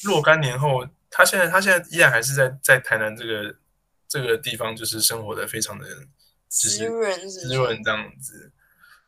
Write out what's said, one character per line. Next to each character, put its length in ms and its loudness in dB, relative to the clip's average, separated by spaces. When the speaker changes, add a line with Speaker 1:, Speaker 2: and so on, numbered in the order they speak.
Speaker 1:
若 180 2
干 180 6
年 180 -2
后， 280 -2
他 140 6
现 140 0
在， 100 4
他 120 4
现 100 2
在 80 6
依 80 -6
然 120 8
还 120 2
是 100 -2
在， 300 2
在 160 6
台 180 -2
南 180 -4
这 120 -12
个， 280 -6
这 140 -6
个 160 0
地 180 -6
方， 180 -4
就 120 -10
是 160 -4
生 240 -2
活 80 -8
得 120 -6
非 140 -8
常 180 -8
的， 60 -16
就 80 -16
是 300 0
Speaker 2:
滋 80 -4
润， 320 -2
是 80 -16
不 40 -14
是？ 100 -14
Speaker 1:
滋 160 -6
润 260 -2
这 80 -2
样 280 -6
子。 320 -18